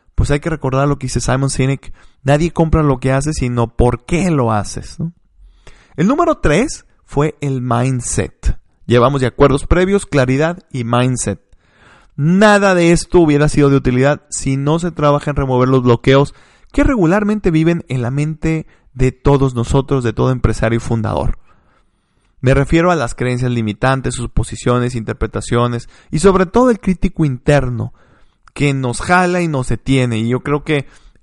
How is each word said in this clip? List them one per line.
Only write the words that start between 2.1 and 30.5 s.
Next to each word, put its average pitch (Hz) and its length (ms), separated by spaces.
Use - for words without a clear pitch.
nadie 147 280
compra 160 320
lo 139 160
que 131 140
haces, 147 240
sino 120 400
por 120 300
qué 180 240
lo 123 220
haces, - 460
¿no? 165 140
El 170 100
número 311 320
tres 175 480
fue - 380
el 135 180
mindset. 123 1000
Llevamos 123 340
de 127 60
acuerdos 135 400
previos, 185 400
claridad 143 540
y 123 120
mindset. 120 580
Nada 196 580
de 170 180
esto 175 280
hubiera 151 300
sido 143 180
de 139 80
utilidad 131 540
si 135 260
no 147 220
se 170 140
trabaja 147 380
en 139 60
remover 127 320
los 131 140
bloqueos 135 520
que 285 120
regularmente 208 680
viven 160 380
en 131 140
la 117 80
mente 156 560
de 131 180
todos 139 420
nosotros, 135 500
de 117 80
todo 123 180
empresario 117 480
y - 20
fundador. 107 580
Me 127 140
refiero 165 360
a 175 60
las 123 180
creencias 123 360
limitantes, 123 640
suposiciones, 120 800
interpretaciones 117 960
y 151 100
sobre 185 260
todo 247 240
el 220 100
crítico 175 440
interno 127 680
que 143 220
nos 127 260
jala 180 400
y 170 80
nos 135 200
detiene. 123 500
Y 113 100
yo 123 120
creo 143 220